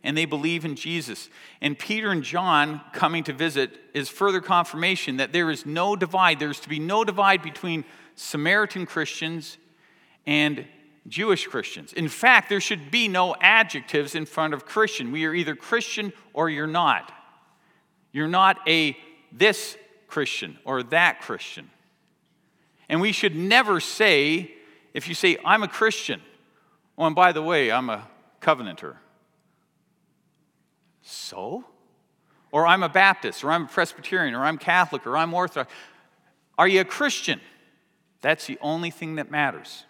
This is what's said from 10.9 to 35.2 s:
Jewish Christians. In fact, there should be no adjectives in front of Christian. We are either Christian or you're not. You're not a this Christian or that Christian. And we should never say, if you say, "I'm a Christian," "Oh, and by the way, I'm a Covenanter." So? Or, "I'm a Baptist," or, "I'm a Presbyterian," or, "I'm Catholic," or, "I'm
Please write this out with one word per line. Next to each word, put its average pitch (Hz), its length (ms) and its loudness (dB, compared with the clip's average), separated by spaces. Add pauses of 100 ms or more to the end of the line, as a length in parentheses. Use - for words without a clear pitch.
Jewish 185 400 0
Christians. - 460 -8
In 160 160 -4
fact, 233 400 4
there 196 120 0
should 151 300 -4
be 233 160 2
no 180 340 0
adjectives 170 720 2
in 156 100 -4
front 156 280 -2
of 135 120 -8
Christian. 208 460 0
We 156 140 -2
are 160 80 0
either 160 220 -2
Christian 220 580 -4 (200)
or 160 160 0
you're 151 180 -2
not. 156 440 0 (1000)
You're 151 160 -2
not 190 400 4
a 156 300 2 (340)
this 190 460 0 (300)
Christian - 580 -6
or 131 180 -4
that 156 380 2
Christian. - 480 -12 (1200)
And 160 120 0
we 208 120 0
should 180 220 0
never 208 440 2
say, 165 720 2 (400)
if - 140 -8
you 170 80 -6
say, 180 280 4
"I'm 208 200 4
a 190 40 -4
Christian," - 540 -2 (760)
"Oh, 165 80 0
and 156 100 2
by 180 160 8
the 156 100 -2
way, 151 300 2
I'm 123 180 0
a 107 180 -6 (320)
Covenanter." 95 580 -2 (2000)
So? 117 540 -10 (880)
Or, 160 160 4
"I'm 185 160 6
a 165 60 0
Baptist," 185 520 2
or, 139 100 -2
"I'm 170 120 0
a 131 40 -10
Presbyterian," 165 680 -2
or, 127 100 -4
"I'm 156 140 0
Catholic," 160 500 0
or, 127 80 -2
"I'm 165 180 0